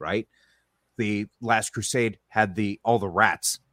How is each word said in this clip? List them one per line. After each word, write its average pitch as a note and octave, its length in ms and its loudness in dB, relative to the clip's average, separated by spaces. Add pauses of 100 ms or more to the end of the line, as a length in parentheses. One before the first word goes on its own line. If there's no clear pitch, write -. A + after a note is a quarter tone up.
right? G2 260 -4 (720)
The G#2 320 -4 (120)
Last A2+ 300 0
Crusade A2+ 480 -2 (100)
had G#2 280 0
the, G#2 260 -2
all A#2 160 4
the G2 100 -4
rats F2+ 520 0 (120)